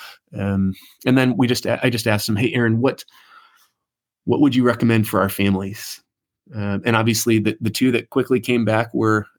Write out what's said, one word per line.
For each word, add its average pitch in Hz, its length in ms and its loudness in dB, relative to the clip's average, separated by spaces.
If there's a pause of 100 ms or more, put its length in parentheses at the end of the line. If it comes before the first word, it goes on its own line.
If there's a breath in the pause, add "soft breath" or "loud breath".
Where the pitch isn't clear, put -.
(380 loud breath)
Um, 98 360 -2 (300 loud breath)
and 127 140 4
then 127 180 2
we 123 120 2
just, 120 180 -2
I 123 240 0
just 117 160 -4
asked 104 220 0
him, 107 80 -2
"Hey, 120 160 0
Aaron, 117 280 0
what, 131 220 -2 (1200 soft breath)
what 135 160 0
would 143 140 4
you 127 80 2
recommend 117 460 2
for 98 120 0
our 98 100 2
families?" 98 680 -4 (540)
Um, 101 300 -4
and 117 100 2
obviously 113 440 2
the, 104 220 -2
the 110 100 -2
two 131 220 0
that 117 180 -4
quickly 131 300 0
came 120 240 -2
back 110 280 0
were, 107 340 0 (120)